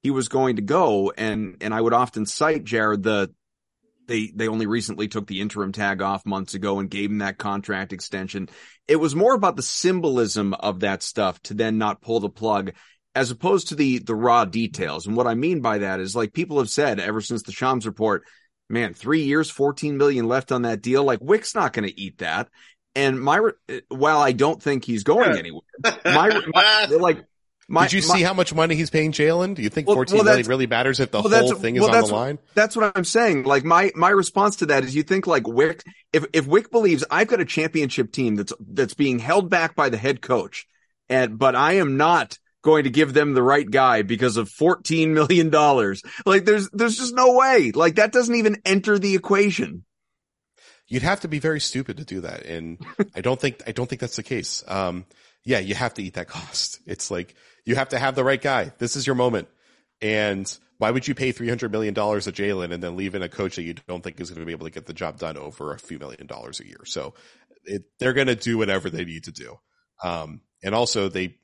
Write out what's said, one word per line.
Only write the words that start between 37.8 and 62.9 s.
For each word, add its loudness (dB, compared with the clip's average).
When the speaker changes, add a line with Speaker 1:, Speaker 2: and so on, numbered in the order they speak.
Speaker 1:
team 0
that's, -6
that's -4
being 0
held 0
back 0
by 2
the -4
head -2
coach, -2
and, 0
but 4
I 4
am 2
not 2
going 6
to 0
give 2
them 4
the 4
right 4
guy 4
because 0
of -2
fourteen 0
million 4
dollars." 4
Like, 4
there's, 2
there's 0
just -6
no 6
way. 6
Like, 4
that 4
doesn't 2
even 2
enter 2
the 0
equation. 0
Speaker 3:
You'd -4
have 0
to -10
be -6
very -2
stupid -6
to -14
do -10
that. -14
And -10
Speaker 1:
<laughs> -2
Speaker 3:
I -10
don't -2
think, -6
I -8
don't -6
think -10
that's -10
the -8
case. -8
Um, -6
yeah, 0
you -6
have -4
to -12
eat -12
that -10
cost. -10
It's -10
like, -8
you 2
have -2
to -2
have 0
the 0
right 0
guy. -2
This -4
is -6
your 0
moment. 0
And -2
why 0
would -2
you -4
pay -4
three -6
hundred -4
million -2
dollars -2
to -8
Jalen -4
and -8
then -8